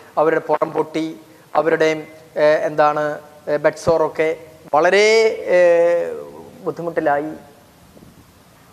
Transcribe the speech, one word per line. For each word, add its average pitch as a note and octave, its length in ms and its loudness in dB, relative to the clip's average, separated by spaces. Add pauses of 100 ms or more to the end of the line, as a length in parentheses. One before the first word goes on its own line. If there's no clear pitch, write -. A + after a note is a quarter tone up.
(200)
അവരുടെ D#3+ 280 0
പുറം D#3 280 -2
പൊട്ടി, D#3+ 300 -4 (540)
അവരുടെ, D#3+ 300 2 (520)
ഏ, D3+ 40 6 (220)
എന്താണ്, D3+ 360 0 (440)
ഏ, D3 160 -2
ബെഡ് D3+ 200 -2
സോറൊക്കെ D#3+ 440 0 (460)
വളരെ, F#3 320 4 (500)
ഏ, - 20 6 (1080)
ബുദ്ധിമുട്ടിലായി. D#3 680 -4 (1400)